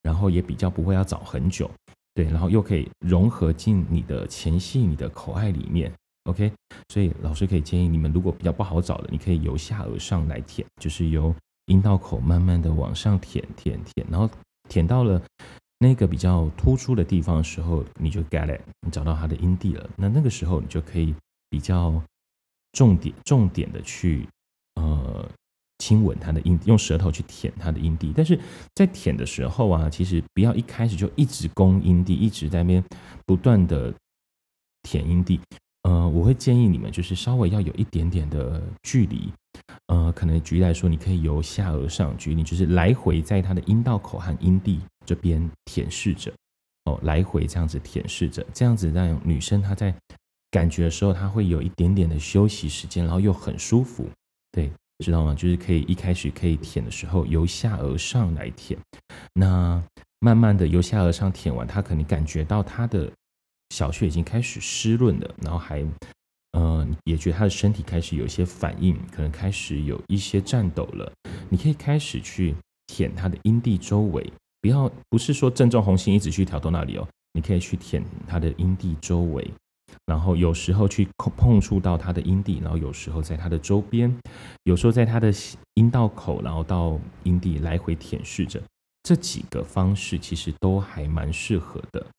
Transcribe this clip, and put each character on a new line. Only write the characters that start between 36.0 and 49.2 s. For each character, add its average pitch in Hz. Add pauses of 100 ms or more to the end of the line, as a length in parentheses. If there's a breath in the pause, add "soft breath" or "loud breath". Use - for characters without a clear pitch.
我 82
会 120
建 123
议 117
你 87
们 52
就 87
是 90
稍 123
微 104
要 104
有 80
一 -
点 82
点 80
的 76 (200)
距 120
离。 - (540 loud breath)
呃， 82
可 -
能 80
举 82
例 90
来 87
说， 87
你 80
可 -
以 90
由 76
下 92
而 71
上， 82
举 76
例 80
就 82
是 90
来 90
回 82
在 95
她 95
的 90
阴 110
道 117
口 95
和 85
阴 92
蒂 92 (240)
这 90
边 82 (140)
舔 -
舐 -
着， - (520)
哦， 76
来 80
回 80
这 82
样 82
子 73
舔 -
舐 -
着， -
这 123
样 120
子 90
让 85